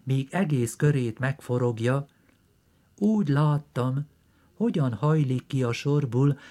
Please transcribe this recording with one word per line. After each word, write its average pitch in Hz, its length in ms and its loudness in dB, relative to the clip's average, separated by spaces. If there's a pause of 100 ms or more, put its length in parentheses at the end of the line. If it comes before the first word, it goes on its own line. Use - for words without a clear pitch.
míg 135 280 -2
egész 147 440 -2
körét 131 440 0
megforogja, 123 880 -2 (920)
úgy 208 300 2
láttam, 143 800 0 (500)
hogyan 170 380 0
hajlik 139 540 0
ki 131 160 -2
a 117 80 0
sorbul 139 680 0 (120)